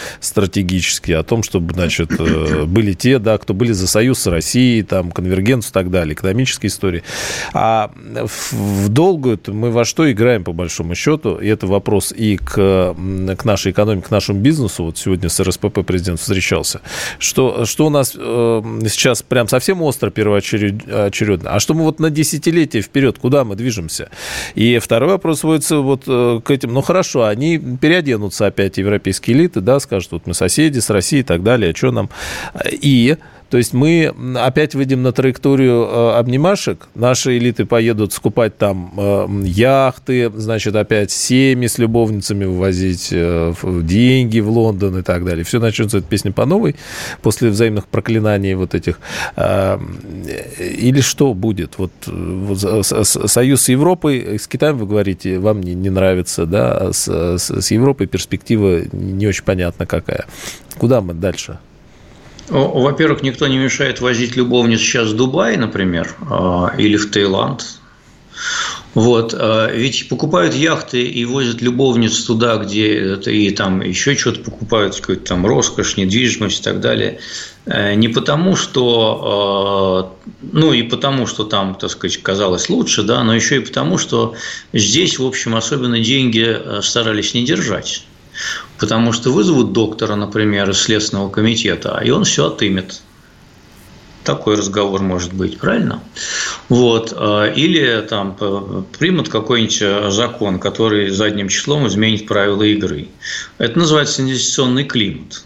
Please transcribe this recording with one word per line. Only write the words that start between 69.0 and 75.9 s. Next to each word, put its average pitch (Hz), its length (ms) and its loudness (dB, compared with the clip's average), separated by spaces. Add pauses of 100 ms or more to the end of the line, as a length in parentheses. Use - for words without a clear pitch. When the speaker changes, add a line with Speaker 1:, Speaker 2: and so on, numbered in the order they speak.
Speaker 2:
а, 110 380 0
ведь 123 380 -2
покупают 175 440 0
яхты 139 480 -2
и 120 220 -4
возят 120 380 -2
любовниц 120 640 2
туда, 117 340 2
где 104 360 0 (200)
это, 98 160 -6
и 107 200 2
там 98 300 0
ещё 95 340 0
что-то - 260 -2
покупают, 107 540 -2
какую-то - 300 -4
там 90 220 0
роскошь, 117 500 0